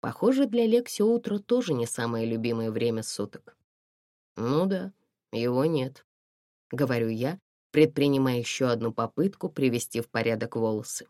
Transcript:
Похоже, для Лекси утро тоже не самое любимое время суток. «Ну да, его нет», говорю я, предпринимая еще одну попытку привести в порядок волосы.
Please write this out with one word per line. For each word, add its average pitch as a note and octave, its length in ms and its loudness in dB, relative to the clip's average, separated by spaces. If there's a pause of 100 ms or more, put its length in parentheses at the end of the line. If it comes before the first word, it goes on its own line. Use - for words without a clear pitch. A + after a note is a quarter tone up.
Похоже, B3+ 460 2
для A3+ 180 2
Лекси A#3 360 2
утро G#3+ 380 0
тоже G#3+ 340 0
не A#2+ 120 0
самое A#2 400 -2
любимое A2+ 460 -2
время A2+ 320 -2
суток. - 520 -10 (800)
«Ну C3+ 300 0
да, F#3+ 280 -4 (380)
его B2 340 0
нет», C3+ 400 -2 (680)
говорю A#2 380 0
я, C3 300 -4 (320)
предпринимая C#3 680 4
еще B2 300 -2
одну A2+ 220 0
попытку D3+ 580 -4
привести A#2+ 520 -2
в A2+ 80 -8
порядок A2+ 460 -2
волосы. A2 540 -4